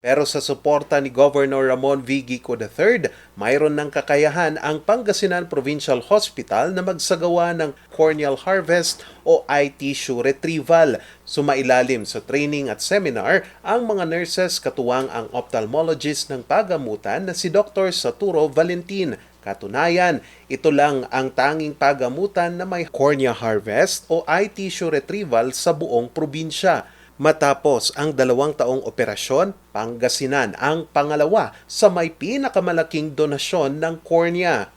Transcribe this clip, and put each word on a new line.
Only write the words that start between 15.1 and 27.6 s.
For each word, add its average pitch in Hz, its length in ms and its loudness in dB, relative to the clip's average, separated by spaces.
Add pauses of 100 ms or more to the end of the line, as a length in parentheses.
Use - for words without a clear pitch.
ophthalmologist 139 960 -2
ng 131 160 -8
pagamutan 147 800 -2
na 185 80 -6
si 175 160 -4
Doctor 190 400 0
Saturo 170 560 0
Valentin. 175 720 -2 (240)
Katunayan, 151 800 0 (240)
ito 135 240 0
lang 143 400 2
ang 131 240 -4
tanging 147 400 0
pagamutan 151 880 -2
na 185 80 -6
may 175 160 -4
cornea 135 480 2
harvest 110 720 -2
o 165 240 0
eye 196 240 0
tissue 180 400 -6
retrieval 139 560 0
sa 165 240 0
buong 123 400 -2
probinsya. 160 800 -2 (220)
Matapos 143 800 2